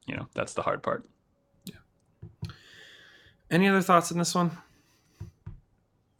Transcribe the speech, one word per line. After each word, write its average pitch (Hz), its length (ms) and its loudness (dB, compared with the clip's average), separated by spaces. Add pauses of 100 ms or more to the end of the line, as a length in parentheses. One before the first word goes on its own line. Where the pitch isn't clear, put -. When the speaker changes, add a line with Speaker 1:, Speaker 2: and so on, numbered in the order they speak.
Speaker 1:
you - 120 -8
know, - 180 -8
that's - 180 -4
the - 100 -4
hard - 200 -2
part. - 260 -4 (560)
Speaker 2:
Yeah. - 120 -18 (1800)
Any 185 160 6
other 190 140 4
thoughts 175 280 4
on 170 80 -4
this 170 160 -2
one? 175 160 2 (1700)